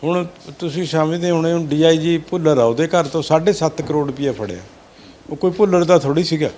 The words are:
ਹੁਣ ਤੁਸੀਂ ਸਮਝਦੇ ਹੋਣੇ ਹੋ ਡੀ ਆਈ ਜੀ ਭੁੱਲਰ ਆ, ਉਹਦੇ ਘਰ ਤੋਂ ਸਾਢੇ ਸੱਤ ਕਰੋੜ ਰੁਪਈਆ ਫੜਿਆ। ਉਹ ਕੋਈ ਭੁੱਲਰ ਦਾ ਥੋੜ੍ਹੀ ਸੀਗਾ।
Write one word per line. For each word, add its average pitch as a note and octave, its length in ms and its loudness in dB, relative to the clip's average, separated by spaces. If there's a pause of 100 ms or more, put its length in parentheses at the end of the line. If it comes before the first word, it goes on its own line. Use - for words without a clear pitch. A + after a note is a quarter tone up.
ਹੁਣ F3 220 -2 (340)
ਤੁਸੀਂ E3+ 260 -6
ਸਮਝਦੇ D#3+ 460 0
ਹੋਣੇ E3 220 0
ਹੋ E3+ 120 -2
ਡੀ D3 180 0
ਆਈ E3 140 6
ਜੀ E3 200 0
ਭੁੱਲਰ D#3 400 0
ਆ, B2 60 4
ਉਹਦੇ A#2 240 2
ਘਰ E3 200 2
ਤੋਂ D#3 140 -4
ਸਾਢੇ E3 320 2
ਸੱਤ D#3+ 280 -2
ਕਰੋੜ D3 260 -2
ਰੁਪਈਆ C#3 240 -4
ਫੜਿਆ। G2 260 -8 (720)
ਉਹ D3 80 -8
ਕੋਈ F#3 140 0
ਭੁੱਲਰ F3+ 320 2
ਦਾ E3+ 140 4
ਥੋੜ੍ਹੀ C#3+ 260 0
ਸੀਗਾ। D#3 340 -2